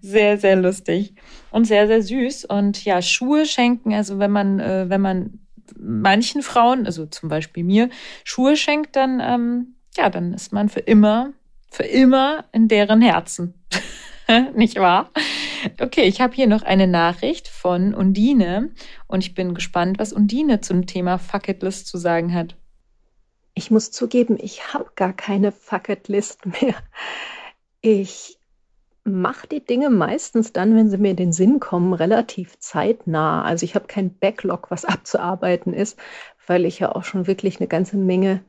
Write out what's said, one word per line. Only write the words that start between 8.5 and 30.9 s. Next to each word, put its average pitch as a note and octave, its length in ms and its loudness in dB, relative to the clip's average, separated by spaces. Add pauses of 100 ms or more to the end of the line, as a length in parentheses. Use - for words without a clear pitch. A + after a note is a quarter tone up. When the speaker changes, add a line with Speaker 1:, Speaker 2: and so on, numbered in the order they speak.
Speaker 1:
schenkt, D4 400 -2
dann, C4 240 0
ähm, B3 540 -2 (220)
ja, G3+ 140 2
dann F3 220 -4
ist G3 200 -12
man G#3 160 0
für - 120 -4
immer, A3+ 520 4 (380)
für - 140 -6
immer C4 680 4
in A3+ 160 4
deren G#3+ 320 4
Herzen. F3 540 2 (760)
<laughs> B3+ 260 4
Nicht A3 220 2
wahr? F#3+ 340 4 (720)
Okay, B3+ 220 0
ich G3 180 2
habe B3 140 0
hier C4 120 2
noch G#3+ 160 4
eine F#3+ 240 4
Nachricht F3+ 600 0
von F3+ 460 -2
Undine G3+ 760 2 (360)
und F#3+ 140 -2
ich - 140 -8
bin F3+ 200 -4
gespannt, F3 440 -2
was G#3+ 140 -4
Undine A3 480 2
zum F3+ 260 0
Thema F3+ 320 -2
Fucketlist F#3+ 680 -6
zu - 120 -10
sagen E3+ 360 -2
hat. E3+ 220 -4 (1000)
Speaker 2:
Ich - 160 -8
muss A3 200 2
zugeben, A#3 500 0
ich - 320 -14
hab - 240 -10
gar F#3 160 -2
keine G3+ 400 -2
Fucketlist - 920 -6
mehr. A3 280 -2 (1040)
Ich - 580 -2 (680)
mach F#3 420 -4
die D4+ 180 -8
Dinge C4 260 0
meistens A3 640 -2
dann, A3 240 2
wenn A3 120 6
sie G3 100 -2